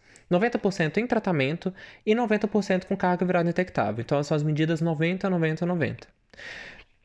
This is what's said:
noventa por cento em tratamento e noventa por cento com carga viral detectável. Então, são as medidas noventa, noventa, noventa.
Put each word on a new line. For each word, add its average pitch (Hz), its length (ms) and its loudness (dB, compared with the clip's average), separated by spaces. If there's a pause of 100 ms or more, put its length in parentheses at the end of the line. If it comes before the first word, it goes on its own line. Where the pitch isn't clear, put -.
(300)
noventa 220 300 2
por 196 140 0
cento 160 260 0
em 240 80 -2
tratamento 180 680 0 (320)
e 214 100 2
noventa 214 340 2
por 208 140 2
cento 185 240 0
com 196 100 -2
carga 180 280 2
viral 180 200 2
detectável. 131 580 0
Então, 143 200 0
são 156 140 0
as 147 60 0
medidas 156 380 0
noventa, 170 500 0
noventa, 160 340 0
noventa. 170 440 -2 (960)